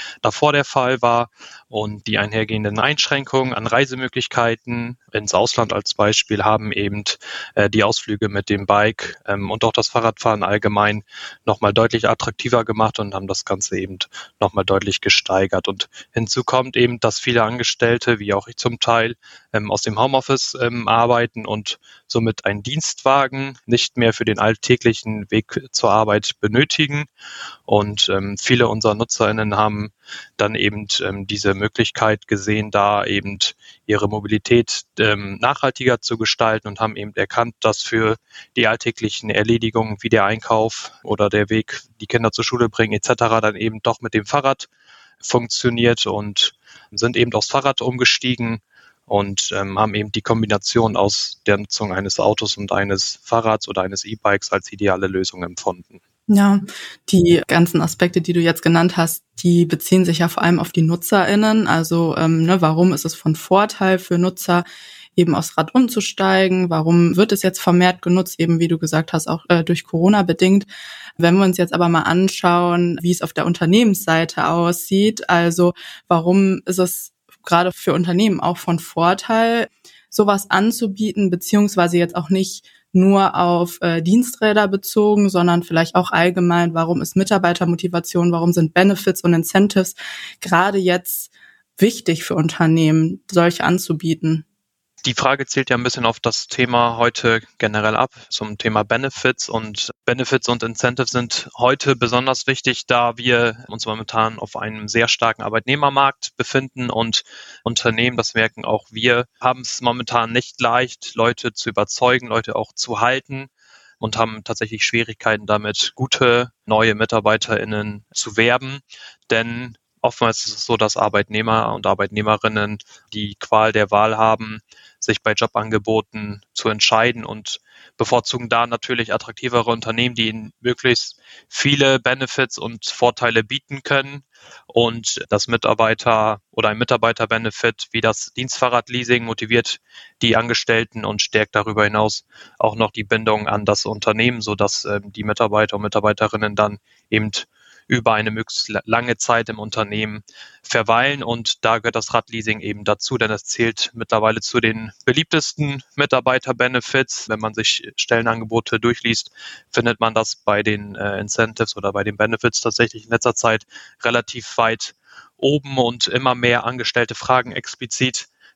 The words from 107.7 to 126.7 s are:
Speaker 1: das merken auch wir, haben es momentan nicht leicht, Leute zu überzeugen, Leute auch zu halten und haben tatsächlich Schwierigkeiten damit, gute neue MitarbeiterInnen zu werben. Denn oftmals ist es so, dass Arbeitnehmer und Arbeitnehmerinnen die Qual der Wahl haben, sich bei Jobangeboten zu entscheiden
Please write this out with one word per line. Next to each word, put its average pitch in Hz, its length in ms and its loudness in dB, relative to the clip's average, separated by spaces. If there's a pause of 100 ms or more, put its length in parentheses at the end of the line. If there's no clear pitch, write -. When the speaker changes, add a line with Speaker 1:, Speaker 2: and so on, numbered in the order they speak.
Speaker 1:
das - 160 -2
merken 110 320 -2
auch 110 260 -2
wir, 120 360 0 (120)
haben 127 220 -2
es - 200 -10
momentan 120 520 -2
nicht - 260 -4
leicht, 123 560 -2
Leute 113 380 -2
zu - 160 -8
überzeugen, 123 580 0
Leute 113 300 -4
auch 113 160 -8
zu 110 260 -6
halten 135 480 -2 (520)
und 110 180 -4
haben 110 260 -2
tatsächlich 110 400 -6
Schwierigkeiten 110 640 -2
damit, 104 500 -2
gute 123 560 2 (140)
neue 110 300 2
MitarbeiterInnen 107 1080 -2 (100)
zu 107 220 -8
werben. 127 440 0 (500)
Denn 117 480 -4 (240)
oftmals 120 440 -2
ist - 120 -10
es - 80 -8
so, 120 100 0
dass 107 220 0
Arbeitnehmer 107 760 0
und - 120 -6
Arbeitnehmerinnen 104 920 0 (340)
die 104 260 -8
Qual 110 320 4
der 104 180 2
Wahl 107 280 2
haben, 110 420 0 (400)
sich - 220 -2
bei 107 120 0
Jobangeboten 107 1080 -4 (120)
zu - 160 -4
entscheiden 113 540 2